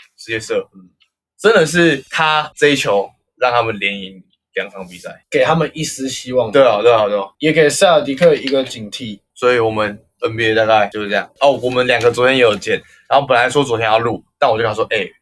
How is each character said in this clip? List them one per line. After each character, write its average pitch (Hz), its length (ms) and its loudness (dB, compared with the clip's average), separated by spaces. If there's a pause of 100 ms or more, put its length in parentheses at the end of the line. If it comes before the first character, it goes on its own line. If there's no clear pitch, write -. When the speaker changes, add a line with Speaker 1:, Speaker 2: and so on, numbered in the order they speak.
(180)
Speaker 1:
直 - 140 -18
接 110 80 -4
射。 104 340 -6
Speaker 2:
嗯。 95 160 -20 (480)
Speaker 1:
真 214 160 4
的 180 120 4
是 156 440 2
他 156 460 -2
这 147 140 2
一 143 60 2
球 101 320 -2 (280)
让 123 160 0
他 120 100 2
们 110 160 -4
连 101 240 -6
赢 95 220 -18 (320)
两 98 160 -6
场 95 160 -16
比 90 100 -20
赛。 87 320 -18
Speaker 2:
给 139 140 2
他 143 100 2
们 160 200 -2
一 156 100 -8
丝 135 260 -8
希 127 220 -10
望。 120 200 0
Speaker 1:
对 139 120 4
啊， 110 180 2
对 117 100 6
啊， 110 160 4
对 104 120 -2
啊。 98 80 -6 (100)
Speaker 2:
也 156 140 0
给 151 180 4
塞 165 180 2
尔 160 140 4
迪 135 140 -6
克 165 180 4
一 127 140 -2
个 135 160 0
警 117 260 -12
惕。 104 300 -12 (160)
Speaker 1:
所 123 180 0
以 123 60 2
我 113 100 0
们 107 320 -4 (200)
N 113 140 -4
B 113 120 -2
A 110 80 0
大 110 100 2
概 107 220 4
就 107 160 -8
是 101 60 -8
这 104 60 -4
样。 95 160 -6 (100)
哦， 143 100 4 (100)
我 123 80 -2
们 127 160 0
两 123 160 -2
个 120 80 2
昨 117 160 0
天 131 100 2
也 131 60 0
有 110 140 4
见， 98 260 -4 (260)
然 135 140 2
后 143 60 -6
本 127 100 2
来 120 100 2
说 143 160 0
昨 117 140 -2
天 113 80 -2
要 110 140 2
录， 117 240 -4 (160)
但 135 100 2
我 110 80 0
就 113 60 -2
跟 113 40 0
他 107 60 -4
说 110 160 -4
：“哎， 101 180 -4 (140)